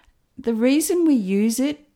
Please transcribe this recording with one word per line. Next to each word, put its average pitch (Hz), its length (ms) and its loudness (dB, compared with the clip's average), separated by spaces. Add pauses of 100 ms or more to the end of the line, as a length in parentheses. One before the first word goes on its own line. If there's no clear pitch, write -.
(380)
The 233 160 -4
reason 302 500 0
we 302 120 4
use 214 440 0
it 294 360 -4